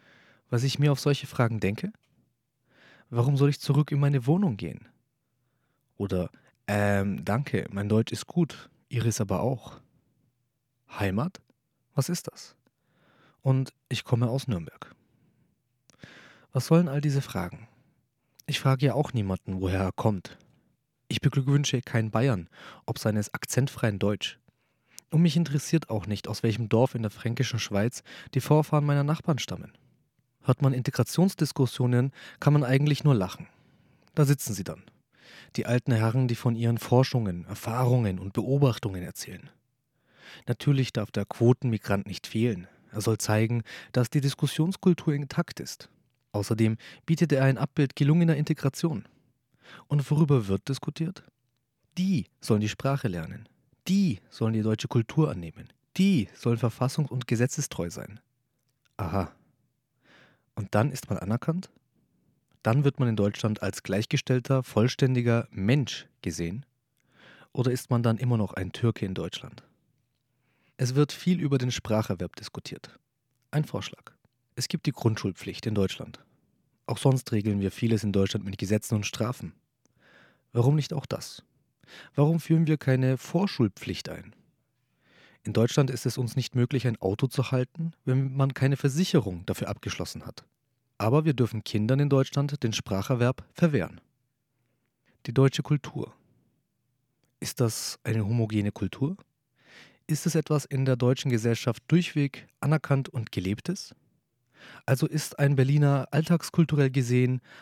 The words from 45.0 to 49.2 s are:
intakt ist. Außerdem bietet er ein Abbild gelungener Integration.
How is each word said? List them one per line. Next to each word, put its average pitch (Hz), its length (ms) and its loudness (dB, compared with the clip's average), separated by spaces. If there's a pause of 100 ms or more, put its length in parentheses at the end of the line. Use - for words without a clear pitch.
intakt 143 460 -4
ist. - 300 -14 (420)
Außerdem 110 460 0 (280)
bietet 160 280 2
er 131 100 4
ein 135 140 4
Abbild 135 400 -2
gelungener 156 400 4
Integration. 147 680 -2 (800)